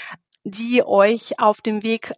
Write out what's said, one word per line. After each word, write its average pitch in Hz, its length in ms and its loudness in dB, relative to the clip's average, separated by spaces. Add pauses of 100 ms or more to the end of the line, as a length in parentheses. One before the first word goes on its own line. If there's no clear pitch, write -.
(440)
die 233 400 0
euch 208 540 2
auf 214 220 2
dem 214 220 -4
Weg, 226 360 -4